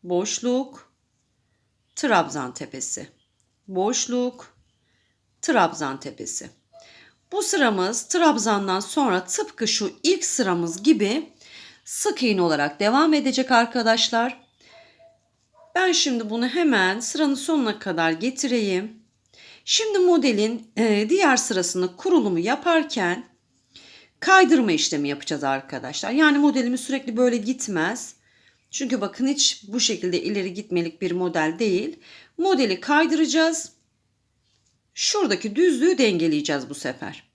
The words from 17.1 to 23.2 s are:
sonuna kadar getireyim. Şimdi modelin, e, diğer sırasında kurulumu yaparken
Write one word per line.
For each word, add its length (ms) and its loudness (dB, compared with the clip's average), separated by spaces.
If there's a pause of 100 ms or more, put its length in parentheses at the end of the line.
sonuna 440 0
kadar 340 0
getireyim. 920 -2 (600)
Şimdi 340 0
modelin, 800 2
e, 320 2
diğer 280 4
sırasında 600 -2
kurulumu 420 2
yaparken 880 -2 (960)